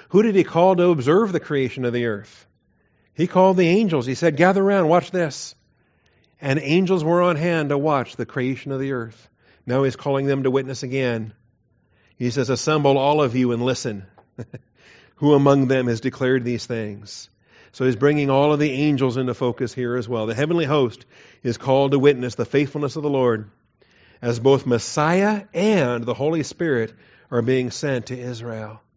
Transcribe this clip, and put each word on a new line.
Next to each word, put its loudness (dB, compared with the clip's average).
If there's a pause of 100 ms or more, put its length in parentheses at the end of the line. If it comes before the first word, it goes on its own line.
Who 4
did 2
he 6
call 2
to 4
observe 2
the -2
creation -4
of -2
the -2
earth? -10 (680)
He -2
called 4
the 4
angels. 2
He -4
said, 0
"Gather 4
around, 2
watch 2
this." -6 (840)
And -2
angels 0
were 2
on 2
hand -2
to 0
watch -2
the -6
creation -6
of -6
the -6
earth. -10 (360)
Now 0
he's -2
calling -2
them 0
to 0
witness -2
again. -4 (840)
He -2
says, -2
"Assemble 2
all 2
of 0
you 2
and -2
listen." -4 (320)
<laughs> -14 (720)
"Who 4
among 6
them 0
has -2
declared -2
these -6
things?" -10 (420)
So -4
he's 2
bringing 2
all 4
of 0
the 0
angels 0
into -2
focus -4
here -4
as -6
well. -4
The -4
heavenly 0
host 0 (380)
is -4
called 2
to 4
witness 2
the -6
faithfulness -2
of -8
the -4
Lord 0 (720)
as -2
both 4
Messiah 0
and 0
the -4
Holy -2
Spirit -4 (360)
are 0
being 0
sent -6
to -10
Israel. -12 (160)